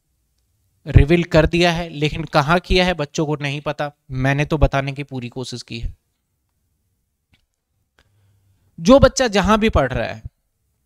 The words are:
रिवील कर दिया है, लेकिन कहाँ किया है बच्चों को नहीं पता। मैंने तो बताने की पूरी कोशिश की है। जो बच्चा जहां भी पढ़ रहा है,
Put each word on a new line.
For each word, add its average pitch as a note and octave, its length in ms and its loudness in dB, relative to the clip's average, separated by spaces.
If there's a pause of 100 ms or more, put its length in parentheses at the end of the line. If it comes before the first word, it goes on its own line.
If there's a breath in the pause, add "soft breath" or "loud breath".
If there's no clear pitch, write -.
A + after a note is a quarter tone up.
(880)
रिवील D3+ 360 6
कर D#3 220 2
दिया E3+ 260 2
है, E3+ 180 -6
लेकिन D3+ 340 -4
कहाँ D#3 360 0
किया F#3 260 0
है F3+ 80 0
बच्चों D3+ 320 -4
को D3+ 100 -4
नहीं C#3+ 260 -6
पता। D3 300 -8 (200)
मैंने C#3 340 0
तो D#3 120 -2
बताने C#3 360 -6
की C#3+ 100 -12
पूरी B2+ 260 -12
कोशिश B2 320 -12
की A#2 180 -14
है। - 180 -12 (2750)
जो A3+ 200 8
बच्चा C4 280 0
जहां G3+ 300 2
भी G#3+ 120 0
पढ़ C#3 240 0
रहा A2+ 140 -4
है, G#2+ 160 -12 (640)